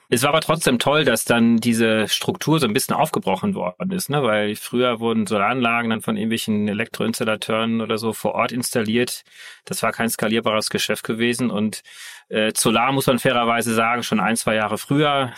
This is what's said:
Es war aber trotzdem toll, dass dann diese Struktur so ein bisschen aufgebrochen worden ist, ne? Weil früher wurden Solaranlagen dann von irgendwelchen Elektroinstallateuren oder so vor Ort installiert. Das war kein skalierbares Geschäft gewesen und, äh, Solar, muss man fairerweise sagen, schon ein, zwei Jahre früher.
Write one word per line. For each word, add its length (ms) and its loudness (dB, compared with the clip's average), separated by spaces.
Es 140 0
war 60 2
aber 120 2
trotzdem 380 2
toll, 260 2
dass 200 2
dann 320 4
diese 500 2
Struktur 520 0
so 80 2
ein 60 0
bisschen 220 0
aufgebrochen 580 0
worden 380 -4
ist, 180 -4
ne? 140 0
Weil 320 2
früher 440 0
wurden 280 0
Solaranlagen 600 0
dann 120 -2
von 160 -4
irgendwelchen 500 0
Elektroinstallateuren 1120 -2
oder 160 -2
so 160 -2
vor 200 -4
Ort 180 0
installiert. 720 -2
Das 180 -8
war 80 2
kein 180 -2
skalierbares 600 0
Geschäft 340 -2
gewesen 480 0
und, 300 -2
äh, 260 0
Solar, 360 2
muss 160 0
man 120 4
fairerweise 540 2
sagen, 300 2
schon 160 -2
ein, 160 0
zwei 200 0
Jahre 220 0
früher. 600 0